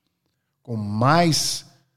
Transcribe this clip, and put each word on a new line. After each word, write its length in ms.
com 160
mais 880